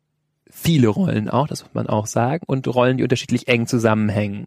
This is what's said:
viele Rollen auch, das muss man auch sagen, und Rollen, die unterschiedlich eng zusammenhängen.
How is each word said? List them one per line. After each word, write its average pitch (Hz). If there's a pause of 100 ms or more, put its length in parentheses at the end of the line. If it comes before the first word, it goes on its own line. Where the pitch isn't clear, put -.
(500)
viele 147
Rollen 107
auch, 135
das -
muss -
man 117
auch 107
sagen, 127
und 135
Rollen, 123
die 120
unterschiedlich -
eng 117
zusammenhängen. 107